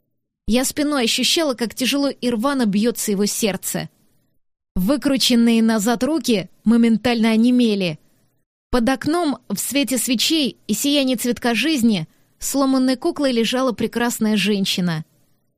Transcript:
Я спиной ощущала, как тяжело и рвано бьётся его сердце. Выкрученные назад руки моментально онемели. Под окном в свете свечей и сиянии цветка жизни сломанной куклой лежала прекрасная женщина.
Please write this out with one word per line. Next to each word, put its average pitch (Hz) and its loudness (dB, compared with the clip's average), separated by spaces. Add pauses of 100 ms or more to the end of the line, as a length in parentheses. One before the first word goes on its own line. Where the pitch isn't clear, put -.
(480)
Я 247 2
спиной 294 -2
ощущала, 262 0
как 233 -6
тяжело 269 -2
и - -4
рвано 247 0
бьётся 214 0
его 202 0
сердце. 180 -4 (840)
Выкрученные 233 2
назад 226 0
руки 254 -2 (140)
моментально 233 2
онемели. 220 2 (720)
Под 240 2
окном 294 -2
в 202 -6
свете 254 -2
свечей 262 0 (100)
и 214 -2
сиянии 269 0
цветка 240 -2
жизни 226 0 (320)
сломанной 262 0
куклой 294 -2
лежала 240 0
прекрасная 220 -2
женщина. 185 -2 (520)